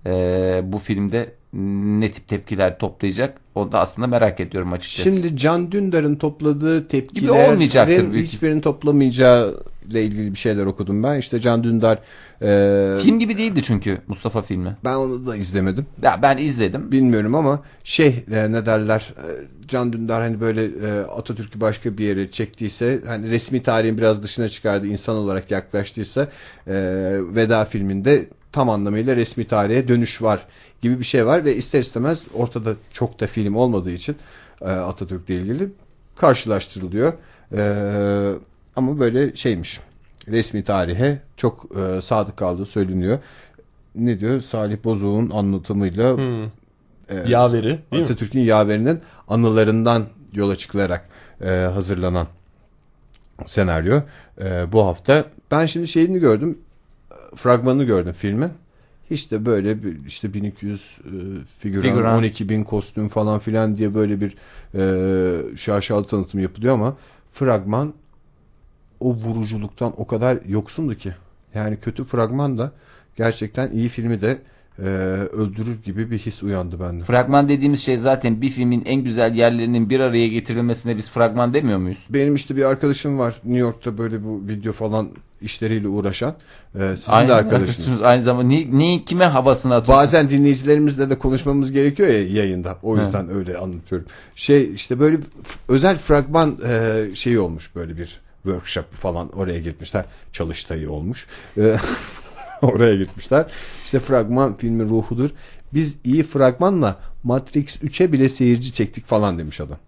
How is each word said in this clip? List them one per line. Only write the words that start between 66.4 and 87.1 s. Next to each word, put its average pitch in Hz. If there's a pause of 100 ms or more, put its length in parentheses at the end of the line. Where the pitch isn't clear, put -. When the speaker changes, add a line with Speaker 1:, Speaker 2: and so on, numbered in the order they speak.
Speaker 2:
yapılıyor 104
ama 123 (360)
fragman 120 (1080)
o 123
vuruculuktan 110
o 104
kadar 120 (100)
yoksundu 107
ki. 98 (420)
Yani 107
kötü 123
fragman 127
da 131 (440)
gerçekten 113
iyi 113
filmi 117
de, 120 (400)
e, 98 (500)
öldürür 107
gibi 107
bir 113
his 107
uyandı 90
bende. 87
Speaker 1:
Fragman 127
dediğimiz 143
şey 127
zaten 120
bir 135
filmin 123
en 135
güzel 117
yerlerinin 117
bir 131
araya 117
getirilmesine 117
biz 107
fragman 120
demiyor 131
muyuz? 92 (120)
Speaker 2:
Benim 143
işte 139
bir 139
arkadaşım 139
var 117
New 123
York'ta 117
böyle 110
bu 107
video 107
falan 107 (320)
işleriyle 107
uğraşan, 101 (400)
e, 95
sizin -